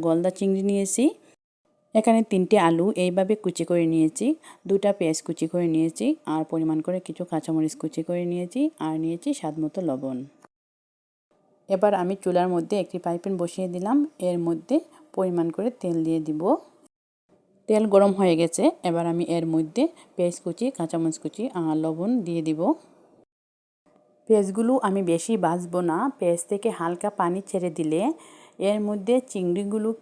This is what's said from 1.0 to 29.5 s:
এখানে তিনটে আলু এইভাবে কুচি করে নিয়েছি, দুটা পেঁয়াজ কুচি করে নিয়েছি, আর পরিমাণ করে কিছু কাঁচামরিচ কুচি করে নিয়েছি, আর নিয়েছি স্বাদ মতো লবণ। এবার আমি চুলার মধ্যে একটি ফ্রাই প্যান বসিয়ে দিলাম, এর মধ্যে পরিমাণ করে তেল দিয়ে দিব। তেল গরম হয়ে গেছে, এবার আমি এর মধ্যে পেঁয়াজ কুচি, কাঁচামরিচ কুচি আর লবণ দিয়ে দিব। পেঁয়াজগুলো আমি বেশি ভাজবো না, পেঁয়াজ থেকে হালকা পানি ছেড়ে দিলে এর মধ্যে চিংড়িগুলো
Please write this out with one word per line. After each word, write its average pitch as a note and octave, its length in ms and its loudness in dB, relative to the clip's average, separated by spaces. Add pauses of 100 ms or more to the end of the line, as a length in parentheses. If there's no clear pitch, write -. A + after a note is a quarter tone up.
এখানে A3+ 260 4 (100)
তিনটে F#3+ 260 4 (120)
আলু E3 180 4 (180)
এইভাবে F#3 300 2 (100)
কুচি E3+ 260 -2
করে F3 140 2 (100)
নিয়েছি, D#3+ 320 2 (420)
দুটা G3 300 2
পেঁয়াজ D#3+ 280 0
কুচি E3 260 -4
করে F3 220 0
নিয়েছি, D#3+ 320 0 (260)
আর D#3 100 0 (100)
পরিমাণ D#3+ 340 0
করে F#3 200 -2
কিছু E3+ 240 -10
কাঁচামরিচ D#3 500 -2
কুচি D#3+ 280 -6
করে F3 240 -2
নিয়েছি, F3+ 280 -4 (260)
আর D#3+ 80 -2 (100)
নিয়েছি E3+ 240 -4 (100)
স্বাদ D3+ 240 -6
মতো D#3 180 -4 (100)
লবণ। C3 280 -4 (1500)
এবার G3 240 4 (100)
আমি F3+ 200 -2
চুলার F3+ 320 2
মধ্যে E3+ 280 -2
একটি F#3 200 -8
ফ্রাই F3 200 -4
প্যান G3 200 -4
বসিয়ে F3+ 320 -6
দিলাম, G3 220 0 (320)
এর F3 180 0
মধ্যে E3+ 300 -2 (400)
পরিমাণ F3 300 0 (100)
করে G#3 120 -2 (140)
তেল F3 140 -2 (100)
দিয়ে D#3+ 200 0
দিব। D#3 160 -4 (1300)
তেল G#3+ 160 4 (100)
গরম G3 260 8
হয়ে F#3 200 6
গেছে, E3+ 220 0 (260)
এবার E3+ 240 0
আমি E3+ 120 0 (120)
এর E3 80 0 (100)
মধ্যে D#3+ 280 0 (320)
পেঁয়াজ F3 300 0
কুচি, F3+ 220 -4 (120)
কাঁচামরিচ E3 440 -2
কুচি F3+ 220 -8 (140)
আর D#3+ 160 0 (100)
লবণ E3 260 -2 (160)
দিয়ে E3+ 220 -2
দিব। D#3 120 -4 (1700)
পেঁয়াজগুলো G#3+ 460 2 (160)
আমি G3 120 0 (120)
বেশি E3+ 200 -2 (140)
ভাজবো F3 320 -2 (120)
না, D#3+ 80 -2 (200)
পেঁয়াজ F3 220 0 (100)
থেকে G3+ 180 -2 (100)
হালকা F3 300 -4 (120)
পানি F3+ 200 0 (100)
ছেড়ে F3+ 280 -2
দিলে D#3+ 220 0 (680)
এর G#3 100 0 (100)
মধ্যে G#3 260 -2 (180)
চিংড়িগুলো G3+ 560 -2 (140)